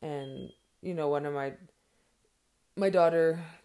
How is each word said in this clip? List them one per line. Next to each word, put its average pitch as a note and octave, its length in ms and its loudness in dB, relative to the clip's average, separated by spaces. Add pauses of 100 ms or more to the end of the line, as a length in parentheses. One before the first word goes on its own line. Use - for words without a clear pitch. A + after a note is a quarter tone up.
And, C3+ 500 -10 (300)
you F#3 100 -6
know, D#3 160 -2
one D3 180 0
of C#3+ 60 -4
my, C#3 220 -4 (1200)
my G3 160 0
daughter E3 500 4 (240)